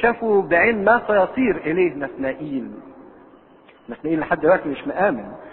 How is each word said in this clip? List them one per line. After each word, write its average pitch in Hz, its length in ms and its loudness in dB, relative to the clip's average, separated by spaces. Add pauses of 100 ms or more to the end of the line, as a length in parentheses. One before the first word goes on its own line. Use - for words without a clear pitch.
شافه 226 400 2
بعين 190 440 2
ما 233 220 4
سيصير 208 500 2
إليه 170 380 0
نثنائيل. 131 760 -6 (1200)
نثنائيل 156 300 -4
لحد 165 200 -2
دلوقتي 160 300 2
مش 139 180 -8
مآمن، 143 440 -2 (220)